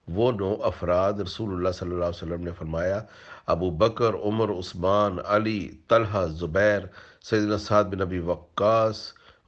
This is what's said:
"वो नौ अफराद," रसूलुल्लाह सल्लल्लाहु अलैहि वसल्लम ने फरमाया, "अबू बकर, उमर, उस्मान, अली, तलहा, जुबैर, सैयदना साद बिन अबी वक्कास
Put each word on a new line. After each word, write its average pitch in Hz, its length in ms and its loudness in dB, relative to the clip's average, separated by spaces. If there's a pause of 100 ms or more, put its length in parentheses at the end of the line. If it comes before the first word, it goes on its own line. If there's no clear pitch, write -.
"वो 107 240 2
नौ 101 240 -2
अफराद," 95 640 0
रसूलुल्लाह 92 520 -4
सल्लल्लाहु 87 400 -4
अलैहि 87 140 -10
वसल्लम 85 180 -6
ने 87 80 -6
फरमाया, 85 540 -4 (420)
"अबू 85 220 0
बकर, 113 440 2
उमर, 104 360 0
उस्मान, 95 680 0
अली, 107 420 0 (300)
तलहा, 104 360 4
जुबैर, 92 640 0 (320)
सैयदना 107 340 0
साद 104 300 4
बिन 95 140 -4
अबी 92 180 -2
वक्कास 104 960 0 (340)